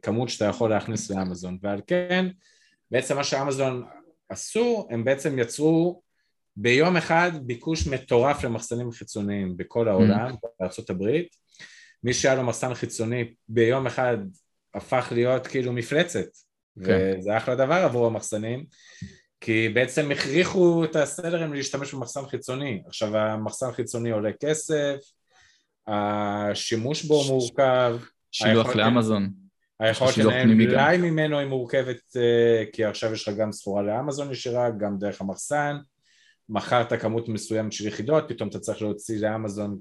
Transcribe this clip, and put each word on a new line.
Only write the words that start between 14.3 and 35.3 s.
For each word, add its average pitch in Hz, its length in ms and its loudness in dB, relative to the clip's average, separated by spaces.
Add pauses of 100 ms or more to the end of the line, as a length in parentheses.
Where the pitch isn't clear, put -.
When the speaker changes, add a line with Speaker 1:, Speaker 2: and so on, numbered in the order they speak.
Speaker 1:
הפך 123 380 -2
להיות 123 360 2
כאילו 123 260 -2
מפלצת, 120 540 0 (580)
Speaker 2:
כן. 95 340 4
Speaker 1:
וזה 104 180 0
אחלה 123 180 -2
דבר 135 200 2
עבור 123 320 2
המחסנים, 113 580 -4 (760)
כי 110 280 2
בעצם 127 420 2
הכריחו 170 720 4
את 160 120 -2
הסלרים 165 580 -2
להשתמש 139 400 -6
במחסן 135 340 -8
חיצוני. 127 600 -6
עכשיו, 107 300 -2
המחסן 110 540 -2
חיצוני 117 400 -4
עולה 107 280 0
כסף, 147 560 -2 (920)
השימוש 104 1160 -2
בו 151 200 4
Speaker 2:
ש-, 135 60 0
Speaker 1:
מורכב, 127 680 2 (340)
Speaker 2:
שילוח 110 360 4
Speaker 1:
היכולת 123 80 0
Speaker 2:
לאמזון. 110 560 2 (480)
Speaker 1:
היכולת 113 300 2
Speaker 2:
יש - 0 -
לך 120 60 0
שילוח 110 180 6
Speaker 1:
לנהל 127 120 2
Speaker 2:
פנימי 110 200 8
גם. - 60 4
Speaker 1:
מלאי 151 260 6
ממנו 156 420 2
היא 139 80 -2
מורכבת, 127 540 -2 (160)
אה, 117 460 6 (100)
כי 110 120 0
עכשיו 110 280 -2
יש 110 140 -6
לך 104 80 -4
גם 107 160 0
סחורה 101 320 -4
לאמזון 135 480 -4
ישירה, 120 380 -2
גם 101 280 -4
דרך 98 240 -6
המחסן, 147 560 -4 (720)